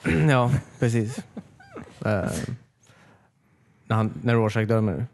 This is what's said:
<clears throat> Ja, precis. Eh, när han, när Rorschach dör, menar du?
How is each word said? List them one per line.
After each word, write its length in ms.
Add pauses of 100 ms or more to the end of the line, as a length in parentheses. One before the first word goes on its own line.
<clears throat> 280
Ja, 200 (280)
precis. 400 (840)
Eh, 260 (1600)
när 100
han, 160 (100)
när 120
Rorschach 340
dör, 120
menar 180
du? 160